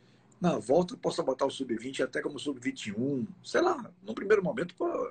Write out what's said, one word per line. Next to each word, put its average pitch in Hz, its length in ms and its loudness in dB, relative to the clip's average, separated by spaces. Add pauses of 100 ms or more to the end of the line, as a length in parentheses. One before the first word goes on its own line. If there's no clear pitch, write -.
(400)
na 165 180 2
volta 170 380 4
possa 170 260 0
botar 135 220 2
o 139 60 2
sub-vinte 131 520 -4
até 143 200 -2
como 147 160 -6
sub-vinte 131 480 -4
e 107 60 -4
um, 127 340 0 (180)
sei - 160 2
lá, 339 320 0 (100)
no 214 120 -8
primeiro - 280 4
momento, 175 320 -2
pô, 349 140 -2 (220)